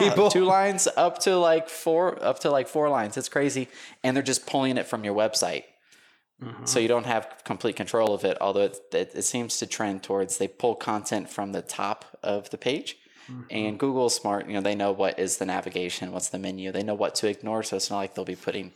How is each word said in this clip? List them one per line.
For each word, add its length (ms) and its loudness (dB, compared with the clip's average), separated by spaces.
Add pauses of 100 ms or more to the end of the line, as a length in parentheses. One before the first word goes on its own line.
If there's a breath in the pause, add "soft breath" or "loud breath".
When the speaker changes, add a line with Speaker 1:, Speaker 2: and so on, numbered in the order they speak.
Speaker 1:
people. 220 6
Speaker 2:
two 140 4
lines 420 4 (100)
up 220 4
to, 180 4
like, 320 4
four, 540 0
up 160 2
to, 100 0
like, 180 2
four 220 2
lines. 260 0
It's 140 -4
crazy. 380 0 (360 loud breath)
And 140 2
they're 60 2
just 240 -2
pulling 300 2
it 100 -2
from 160 -6
your 100 0
website. 520 0 (760 soft breath)
Speaker 1:
Mm-hmm. 240 -12
Speaker 2:
So 140 2
you 80 6
don't 180 4
have 400 -2
complete 300 0
control 400 2
of 100 -4
it, 160 2
although 200 4
it, 180 0 (120)
it, 240 0
it 80 -6
seems 360 -2
to 80 -4
trend 340 -4
towards 380 -2
they 80 0
pull 260 0
content 560 -4
from 220 -6
the 100 -4
top 600 -6
of 260 -2
the 80 -8
page. 400 -4 (320 loud breath)
Speaker 1:
Mm-hmm. 120 -14 (100)
Speaker 2:
And 280 -4
Google's 360 2
smart, 320 -2
you 60 -8
know, 80 -2
they 120 0
know 200 2
what 260 0
is 180 0
the 80 -4
navigation, 680 -4
what's 160 -6
the 100 -8
menu, 320 -6
they 120 -4
know 100 -2
what 220 0
to 120 0
ignore. 340 -2
So 140 -4
it's 140 -2
not 80 -4
like 180 -6
they'll 80 -4
be 140 -8
putting 380 -8